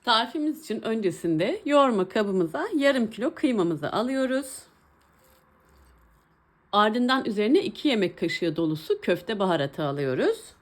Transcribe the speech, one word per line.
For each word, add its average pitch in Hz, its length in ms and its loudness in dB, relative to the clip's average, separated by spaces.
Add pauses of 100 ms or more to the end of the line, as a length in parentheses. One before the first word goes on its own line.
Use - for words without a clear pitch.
Tarifimiz 247 580 0
için 214 180 -6
öncesinde 196 800 -2
yoğurma 262 440 4
kabımıza 202 680 0
yarım 269 360 2
kilo 240 240 -4
kıymamızı 170 580 0
alıyoruz. 262 680 -2 (2000)
Ardından 247 520 4
üzerine 233 380 2
iki 262 260 -2
yemek 196 300 0
kaşığı 165 380 -2
dolusu 160 440 -2
köfte 196 380 -2
baharatı 160 460 0
alıyoruz. 143 540 -2 (240)